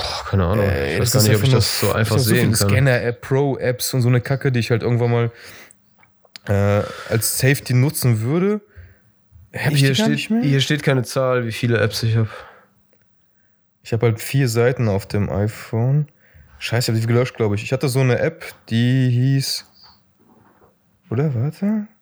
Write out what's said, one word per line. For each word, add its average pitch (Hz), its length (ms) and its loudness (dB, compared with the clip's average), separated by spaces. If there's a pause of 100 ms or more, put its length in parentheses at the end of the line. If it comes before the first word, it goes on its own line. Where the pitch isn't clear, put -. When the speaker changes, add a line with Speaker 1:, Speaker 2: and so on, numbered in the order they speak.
(320)
Speaker 1:
Keine 95 140 2
Ahnung. 101 240 0
Speaker 2:
Äh, 69 160 -2
Speaker 1:
Ich 78 120 -2
weiß - 20 -
Speaker 2:
das 120 120 0
Speaker 1:
gar - 80 2
Speaker 2:
ist 107 80 4
Speaker 1:
nicht, 107 80 4
ob 101 60 0
Speaker 2:
einfach - 20 2
Speaker 1:
ich 135 60 2
Speaker 2:
nur 123 80 4
Speaker 1:
das - 220 -2
so 110 80 0
Speaker 2:
das 95 80 0
Speaker 1:
einfach 107 200 0
Speaker 2:
sind 120 60 2
so 110 120 2
Speaker 1:
sehen 120 60 4
Speaker 2:
viele 110 160 2
Speaker 1:
kann. 101 140 0
Speaker 2:
Scanner-App, 120 500 2
Pro-Apps 135 720 -2
und 131 80 0
so 117 80 2
eine 123 140 2
Kacke, 135 280 -2
die 120 100 0
ich 107 100 -2
halt 117 120 0
irgendwann 120 280 0
mal, 117 200 0 (1160)
äh, 101 360 2 (260)
als - 280 -2
Safety 131 360 0
nutzen 123 480 2
würde. 185 400 0 (920)
Hab - 180 -2
ich 143 80 4
Speaker 1:
Hier 139 100 4
Speaker 2:
die 131 60 0
gar 214 80 2
Speaker 1:
steht, 147 100 2
Speaker 2:
nicht - 160 -4
mehr? 226 100 0
Speaker 1:
hier 143 220 2
steht 147 200 -2
keine 135 200 2
Zahl, 127 440 0
wie 110 60 -4
viele 117 260 0
Apps 107 240 -2
ich 113 140 2
hab. 113 120 2 (1500)
Speaker 2:
Ich - 100 -18
hab 113 100 0
halt 110 180 2
vier 135 280 0
Seiten 117 400 0
auf 98 180 0
dem 101 220 -2
iPhone. 117 800 -2 (500)
Scheiße, 113 340 -2
ich 110 40 2
hab 113 60 0
die 113 100 -2
gelöscht, 123 240 2
glaub 107 160 0
ich. 101 100 -2
Ich - 120 -8
hatte 131 160 -2
so 131 100 0
eine 123 200 2
App, - 260 -4 (240)
die 123 400 2
hieß, 135 560 0 (1400)
oder, 135 240 -2
warte. 196 540 -4 (120)